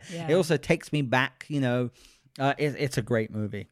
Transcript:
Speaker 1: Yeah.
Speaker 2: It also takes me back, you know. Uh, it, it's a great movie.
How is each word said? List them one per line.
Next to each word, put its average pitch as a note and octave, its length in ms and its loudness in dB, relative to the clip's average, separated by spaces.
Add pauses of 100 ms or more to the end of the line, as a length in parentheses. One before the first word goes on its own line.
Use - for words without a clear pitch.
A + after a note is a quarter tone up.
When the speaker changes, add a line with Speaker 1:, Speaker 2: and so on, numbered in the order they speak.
(140)
Speaker 1:
Yeah. E3 160 -6
Speaker 2:
It D3+ 60 4
also E3 200 2
takes - 380 -2
me D3+ 80 0
back, B2+ 480 0
you D3 100 -2
know. B2 300 2 (500)
Uh, C3+ 180 4
it, C#3+ 220 0
it's C#3 180 -2
a C#3+ 40 2
great A2 300 0
movie. G#2 400 -6